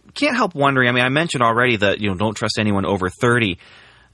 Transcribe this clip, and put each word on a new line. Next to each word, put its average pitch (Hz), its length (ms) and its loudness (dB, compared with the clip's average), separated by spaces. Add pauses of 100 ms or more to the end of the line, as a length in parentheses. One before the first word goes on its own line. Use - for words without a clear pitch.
(140)
can't 285 220 -2
help 220 180 -2
wondering, 139 340 2
I 120 40 2
mean, 123 120 2
I 127 40 0
mentioned 147 340 -2
already 117 360 2
that, 98 220 2
you 104 80 -2
know, 95 60 -2
don't 104 220 -4
trust 110 220 -4
anyone 101 280 0
over 92 220 0
thirty. 120 500 0 (560)